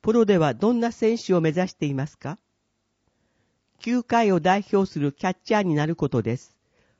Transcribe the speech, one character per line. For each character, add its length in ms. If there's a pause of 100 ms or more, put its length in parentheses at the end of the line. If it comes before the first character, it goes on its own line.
プ 100
ロ 140
で 100
は 160
ど 220
ん 60
な 120
選 240
手 160
を 80
目 100
指 180
し 40
て 140
い 80
ま 120
す 120
か？ 200 (1400)
球 240
界 300
を 80
代 300
表 200
す 100
る 120
キ 140
ャ 60
ッ 100
チ 120
ャ 60
ー 20
に 120
な 120
る 100
こ 140
と 100
で 160
す。 180 (460)